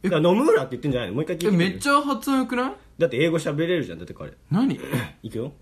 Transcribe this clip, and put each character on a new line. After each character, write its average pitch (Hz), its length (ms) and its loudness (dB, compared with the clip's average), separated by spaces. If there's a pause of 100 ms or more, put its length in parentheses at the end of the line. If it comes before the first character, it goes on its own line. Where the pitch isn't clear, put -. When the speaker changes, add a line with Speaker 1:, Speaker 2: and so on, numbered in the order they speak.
Speaker 1:
え？ - 60 0
Speaker 2:
だ 170 80 2
か 151 60 2
ら 175 80 6
飲 190 40 6
む 254 100 2
村 320 180 4
っ - 20 -4
て - 60 -12
言 123 80 -8
っ - 20 -14
て 151 60 -2
ん 139 40 0
じ 123 60 0
ゃ 120 40 0
な 107 60 -4
い - 20 -6
の？ 101 60 -6
も 143 60 -2
う - 20 -2
一 - 40 -6
回 175 100 -4
聞 175 100 0
い 208 40 4
て 190 40 4
み 170 40 6
る？ 170 60 4
Speaker 1:
え、 190 40 0
め 185 60 -6
っ - 40 -10
ち - 100 -4
ゃ 285 120 6
発 277 300 -2
音 269 60 2
良 262 100 0
く 240 80 -4
な 254 140 -2
い？ 403 40 -10 (240)
Speaker 2:
だ 165 100 2
っ - 20 0
て 117 80 -4
英 160 120 4
語 165 80 0
喋 151 220 -4
れ 170 180 0
る 143 60 -2
じ 87 80 -10
ゃ 82 40 -14
ん、 82 40 -18
だ 87 60 -14
っ - 20 -20
て - 80 -14
彼。 - 180 -14 (160)
Speaker 1:
何？ 220 300 2 (220)
Speaker 2:
<clears throat> - 200 -12
い 113 80 -10
く 110 80 -8
よ。 127 240 -6